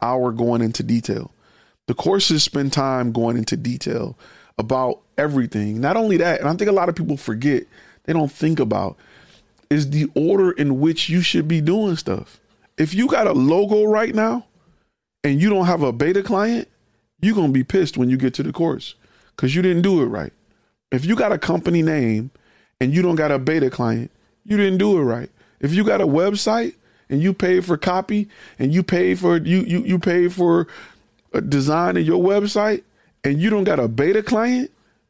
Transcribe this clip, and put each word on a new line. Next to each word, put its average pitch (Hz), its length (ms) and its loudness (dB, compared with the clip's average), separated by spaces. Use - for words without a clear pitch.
hour 123 300 0
going 117 300 0
into 113 200 -2
detail. 117 480 -4
The 120 80 -2
courses 175 480 0
spend 139 300 -2
time 131 400 -2
going 117 240 0
into 113 200 -4
detail 117 600 -6
about 127 400 -2
everything. 117 640 -2
Not 147 160 0
only 220 200 2
that, 165 240 0
and 147 80 -2
I 160 80 0
think 208 120 -2
a 208 40 2
lot 180 160 2
of 170 80 -2
people 160 200 -4
forget, 123 480 -2
they 165 100 -4
don't 156 200 0
think 156 260 0
about, 104 380 -2
is 143 200 0
the 147 260 0
order 180 340 2
in 139 300 -2
which 160 280 0
you 170 120 2
should 165 260 0
be 160 140 0
doing 185 340 0
stuff. - 460 -8
If 156 180 0
you 226 120 2
got 220 220 2
a 156 40 2
logo 196 520 4
right 214 280 2
now 220 340 -2
and 143 180 2
you 208 100 4
don't 190 160 2
have 170 180 0
a 127 80 2
beta 170 320 0
client, 220 420 -2
you're 214 160 2
gonna 156 160 2
be 131 100 2
pissed 175 340 0
when 127 140 0
you 131 60 2
get 131 180 -2
to - 80 -4
the - 100 -6
course. - 440 -4
'cause 131 180 0
you 180 80 0
didn't 180 200 2
do 180 200 2
it 123 40 2
right. 104 260 -6
If 131 140 -2
you 202 120 0
got 214 160 0
a 165 60 0
company 170 440 0
name 127 480 0
and 127 120 0
you 175 100 2
don't 175 140 2
got 151 140 0
a 139 80 0
beta 139 320 0
client, 117 400 -4
you 208 120 0
didn't 196 220 2
do 202 200 4
it 151 40 0
right. 120 280 -2
If 143 120 -2
you 196 120 2
got 226 160 2
a 190 60 2
website 202 680 0
and 139 140 0
you 190 100 2
pay 185 280 2
for 175 160 -2
copy 190 520 -2
and 139 160 0
you 180 80 2
pay 185 320 0
for, 175 220 2
you, 165 240 0
you, 180 240 -2
you 185 140 0
pay 175 300 2
for 175 380 2
a - 80 -2
design 151 560 0
of 170 80 0
your 175 180 2
website 208 600 0
and 143 160 0
you 190 80 2
don't 208 160 2
got 170 140 2
a 117 100 0
beta 156 340 2
client, 247 480 0